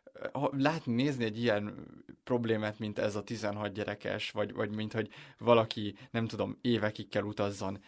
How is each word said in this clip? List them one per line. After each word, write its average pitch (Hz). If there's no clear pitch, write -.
ha 135
látni, 143
nézni 127
egy 110
ilyen 104
problémát, 110
mint 104
ez 107
a 101
tizenhat 104
gyerekes, 104
vagy, 104
vagy 107
mint, 107
hogy 110
valaki, 110
nem 113
tudom, 104
évekig 107
kell 101
utazzon 101